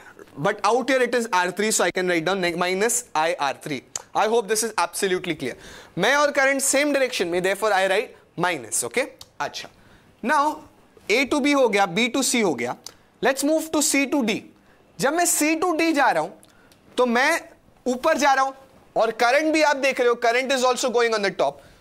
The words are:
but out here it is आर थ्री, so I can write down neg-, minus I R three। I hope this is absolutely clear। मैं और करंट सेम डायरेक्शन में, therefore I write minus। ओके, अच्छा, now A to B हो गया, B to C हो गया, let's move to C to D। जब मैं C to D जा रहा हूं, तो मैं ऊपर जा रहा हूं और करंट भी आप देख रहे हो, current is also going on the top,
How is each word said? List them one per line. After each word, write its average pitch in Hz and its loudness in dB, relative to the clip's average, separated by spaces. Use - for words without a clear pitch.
but 208 -2
out 247 2
here 254 4
it 226 -4
is 226 -2
आर 180 2
थ्री, 208 -2
so 208 0
I 175 0
can 185 -2
write 170 0
down 190 -2
neg-, 175 -2
minus 185 0
I 165 0
R 135 -2
three। 143 -6
I 190 2
hope 220 0
this 214 0
is 214 -6
absolutely 180 -2
clear। 127 -6
मैं 220 2
और 285 2
करंट 277 2
सेम 285 2
डायरेक्शन 247 0
में, 180 0
therefore 196 0
I 190 2
write - -4
minus। 135 -4
ओके, 240 -2
अच्छा, - -8
now 294 2
A 254 4
to 294 0
B 285 2
हो 262 4
गया, 196 2
B 214 -2
to 269 0
C 240 0
हो 160 0
गया, 120 -6
let's 269 0
move 311 0
to 302 0
C 277 0
to 285 0
D। 202 -2
जब 262 0
मैं 349 0
C 311 0
to 359 0
D 330 2
जा 262 4
रहा 165 0
हूं, 185 -6
तो 247 2
मैं 269 2
ऊपर 254 0
जा 277 4
रहा 269 4
हूं 269 -2
और 220 2
करंट 262 2
भी 311 4
आप 285 4
देख 269 0
रहे 240 4
हो, 240 0
current 247 2
is 254 0
also 254 0
going 233 0
on 202 -2
the 185 -2
top, 139 0